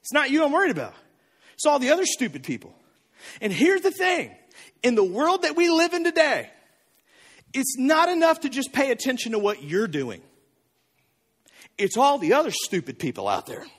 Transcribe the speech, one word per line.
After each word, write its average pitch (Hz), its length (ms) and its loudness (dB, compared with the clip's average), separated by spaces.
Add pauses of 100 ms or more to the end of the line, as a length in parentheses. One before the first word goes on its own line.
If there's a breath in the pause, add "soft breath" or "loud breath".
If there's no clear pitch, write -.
It's - 120 -14
not 269 180 2
you 311 140 2
I'm 277 80 2
worried 359 180 2
about. 135 240 -6 (600 soft breath)
It's - 120 -2
all 294 120 4
the 254 120 0
other 349 160 2
stupid 143 360 -4
people." - 320 -10 (640 loud breath)
And 208 120 -4
here's 339 280 2
the 381 100 0
thing. 359 400 -2 (520 loud breath)
In 247 120 2
the 214 80 4
world 294 400 0
that 302 140 -2
we 339 120 4
live 339 260 2
in 349 100 -2
today, 311 460 0 (1000 soft breath)
it's - 260 -4
not 311 300 4
enough 330 320 2
to 294 80 -4
just 254 240 -6
pay 269 180 2
attention 247 420 -4
to 220 60 0
what 202 240 -2
you're 180 260 -2
doing. 131 320 -6 (1600 soft breath)
It's 196 180 -2
all 277 220 4
the 175 160 2
other 277 180 2
stupid - 460 -6
people 107 280 -6
out 101 200 -2
there. - 200 -14 (120)